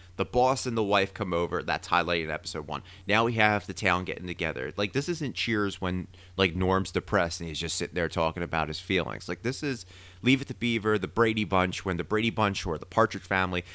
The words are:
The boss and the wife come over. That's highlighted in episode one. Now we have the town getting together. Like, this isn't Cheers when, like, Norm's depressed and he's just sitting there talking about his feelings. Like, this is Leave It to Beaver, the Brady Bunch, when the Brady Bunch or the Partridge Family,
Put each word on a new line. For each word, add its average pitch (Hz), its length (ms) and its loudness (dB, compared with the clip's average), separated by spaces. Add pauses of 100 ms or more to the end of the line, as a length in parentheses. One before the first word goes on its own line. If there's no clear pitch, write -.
(140)
The 196 100 0
boss 127 400 2
and 120 120 -4
the 113 80 2
wife 98 280 4
come 95 220 -4
over. 85 260 0
That's 78 280 -4
highlighted 85 360 2
in 78 60 -6
episode 78 380 -8
one. 73 160 -8 (240)
Now 107 160 4
we 120 80 0
have 107 340 2
the 92 80 -8
town 92 300 0
getting 87 240 -8
together. 78 480 -6
Like, 101 160 -4
this 143 160 -2
isn't 156 260 -4
Cheers 104 460 -2
when, 90 260 -2 (300)
like, 95 180 4
Norm's 92 380 2
depressed 90 480 0
and 85 80 -8
he's 76 100 -8
just 82 180 -6
sitting - 200 -6
there 85 120 0
talking 82 360 -2
about 80 240 -4
his 78 100 -6
feelings. 76 500 -2
Like, 92 140 -8
this 127 220 -4
is 135 200 -4 (380)
Leave 127 200 6
It - 60 -10
to 127 60 -4
Beaver, 107 460 2
the 90 80 -2
Brady 113 340 4
Bunch, 92 420 2
when 92 120 0
the 85 80 -2
Brady 110 260 0
Bunch 98 340 0
or 80 140 -2
the - 80 -14
Partridge 113 380 2
Family, 92 400 0 (100)